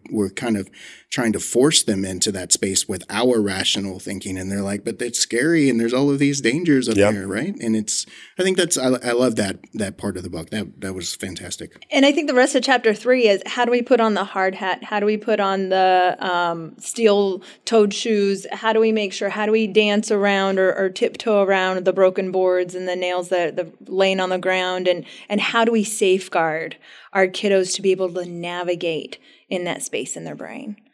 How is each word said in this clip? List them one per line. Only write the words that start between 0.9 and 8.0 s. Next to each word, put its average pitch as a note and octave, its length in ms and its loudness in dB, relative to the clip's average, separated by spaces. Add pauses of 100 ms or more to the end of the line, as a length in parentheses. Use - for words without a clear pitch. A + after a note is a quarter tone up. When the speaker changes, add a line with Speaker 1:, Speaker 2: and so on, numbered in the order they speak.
Speaker 1:
trying A2+ 220 0
to F#2+ 80 -2
force C#3 420 4
them G2 220 0
into F#2+ 260 -2
that F#2 220 -2
space F#2+ 340 -2
with F#2+ 220 -6
our A#2 320 2
rational F#2+ 580 -2
thinking. F#2+ 380 -8
And F#2 120 -8
they're G2+ 120 -2
like, G2+ 240 -4
"But A2+ 120 -6
that's A#2+ 220 -4
scary. C#3+ 500 2
And A#2 80 2
there's A#2 160 0
all C#3 160 2
of C#3 100 0
these C#3+ 200 0
dangers C#3 480 2
up A2 80 0
Speaker 2:
Yeah. G2+ 160 4
Speaker 1:
there," G2 160 -4
right? B2 320 -4
And A2 160 0
it's, - 300 -4 (340)